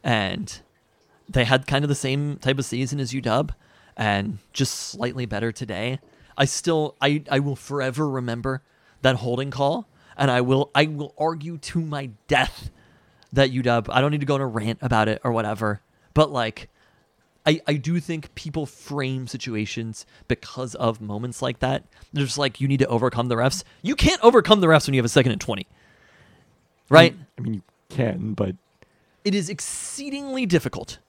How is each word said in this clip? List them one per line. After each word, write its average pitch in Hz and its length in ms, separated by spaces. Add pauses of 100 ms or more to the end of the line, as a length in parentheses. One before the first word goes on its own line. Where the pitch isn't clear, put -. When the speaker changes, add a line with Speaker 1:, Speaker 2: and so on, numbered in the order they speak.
Speaker 1:
And 98 560 (680)
they 127 140
had 131 220
kind 139 160
of 147 60
the 143 60
same 143 420
type 135 220
of 131 80
season 131 340
as 123 140
U 135 80
W 123 320 (420)
and 104 400 (160)
just - 220
slightly 123 500
better 107 260
today. 110 480 (400)
I 139 60
still, 156 560
I, 147 300
I 139 80
will 143 180
forever 139 500
remember 131 540 (400)
that 131 160
holding 123 340
call, 143 380 (300)
and 139 120
I 123 120
will, 135 320
I 147 100
will 147 320
argue 160 400
to 165 240
my 147 300 (180)
death - 400 (640)
that 135 200
U 127 100
W, 117 280
I 127 120
don't 143 80
need 147 100
to 139 60
go 143 80
on 135 80
a 135 40
rant 110 360
about 113 260
it 110 160
or 123 80
whatever, 107 480 (320)
but, 151 180
like, 117 380 (800)
I, 156 200
I 156 80
do 156 260
think 160 340
people 151 320
frame 131 640
situations 113 760 (240)
because - 460
of 113 260
moments 110 400
like 127 200
that. 131 240 (280)
They're 143 140
just 120 100
like, 139 240
"You 135 80
need 139 120
to 135 60
overcome 120 420
the 120 80
refs." 131 280 (160)
You 247 160
can't - 260
overcome 214 380
the 175 60
refs 160 200
when 139 60
you 135 60
have 117 80
a 117 40
second 123 220
and 101 80
twenty. - 260 (1200)
Right? 165 220
Speaker 2:
I - 40
mean, 160 100 (120)
I - 20
mean, 117 140
you 95 80 (260)
can, 104 460
but 98 220 (680)
Speaker 1:
It 196 80
is 196 160
exceedingly 277 960
difficult 156 520 (100)